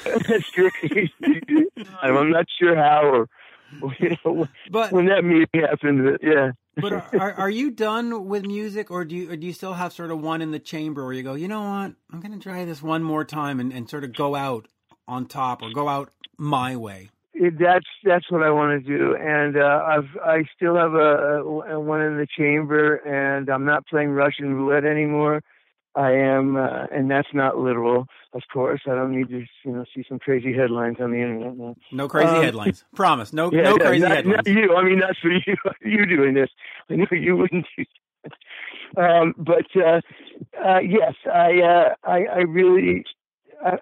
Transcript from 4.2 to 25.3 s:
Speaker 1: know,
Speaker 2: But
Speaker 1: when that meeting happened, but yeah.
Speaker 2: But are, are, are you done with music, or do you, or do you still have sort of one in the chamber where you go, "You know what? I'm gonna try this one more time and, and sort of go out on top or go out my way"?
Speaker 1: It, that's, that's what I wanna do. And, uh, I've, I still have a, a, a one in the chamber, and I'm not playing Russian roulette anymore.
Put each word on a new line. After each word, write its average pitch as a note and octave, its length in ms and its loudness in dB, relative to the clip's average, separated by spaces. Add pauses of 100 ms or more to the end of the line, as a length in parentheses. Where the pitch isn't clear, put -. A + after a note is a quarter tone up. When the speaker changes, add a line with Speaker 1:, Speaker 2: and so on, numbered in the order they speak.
Speaker 1:
know, D#3+ 220 0 (240)
Speaker 2:
But G#3+ 220 -2
Speaker 1:
when F3+ 140 4
that F#3+ 180 4
meeting E3 240 6 (120)
happened, D3 440 2
but C#3 180 2
yeah. C#3 300 2 (280)
Speaker 2:
But G3+ 120 -2
are, - 260 -6
are, F#3+ 140 -2
are F#3+ 180 -2
you B3 220 -2
done A3 560 -4
with G3 180 -4
music, G#3 460 -8
or F3+ 120 -4
do E3 120 -10
you, F3 160 -10
or E3+ 40 -8
do D#3 80 -12
you F3+ 80 -8
still F#3+ 200 -12
have F3 200 -8
sort E3+ 200 -10
of D#3+ 80 -6
one D#3+ 200 -4
in D#3+ 120 -6
the D3+ 80 -8
chamber D#3 440 -10
where B2+ 80 -8
you C3 120 -8
go, C3 100 -8
"You D#3+ 140 -8
know G#3+ 140 -8
what? G3 300 -8 (200)
I'm E3+ 80 -14
gonna G#3 180 -14
try F3+ 280 -10
this D#3 140 -10
one D#3+ 220 -4
more D#3 220 -4
time C#3+ 340 -6
and, B2+ 140 -6
and B2 180 -12
sort D3 140 -10
of B2 100 -14
go C#3+ 220 -2
out C3+ 320 -6 (400)
on B2+ 180 -8
top B2+ 340 -6
or A2+ 120 -12
go D3 160 -4
out C#3+ 220 -6 (260)
my C3 400 -4
way"? G2+ 340 -14 (240)
Speaker 1:
It, E3+ 240 -2
that's, F3 280 2 (180)
that's F3+ 260 2
what E3 140 0
I D3+ 60 4
wanna D3 280 2
do. C#3 420 -2
And, D3 360 -2
uh, D3 320 4
I've, D3+ 360 0
I D#3+ 200 2 (100)
still E3+ 220 0
have D#3+ 180 2
a, D3 480 2
a, D#3 320 -8
a D#3 60 -4
one D#3 200 -2
in D3+ 160 -2
the D3 120 -4
chamber, D3+ 680 2
and C#3 520 -2
I'm C3+ 140 -2
not C#3+ 240 0
playing D3 220 0
Russian C#3 440 0
roulette C#3 300 0
anymore. D3+ 580 0 (540)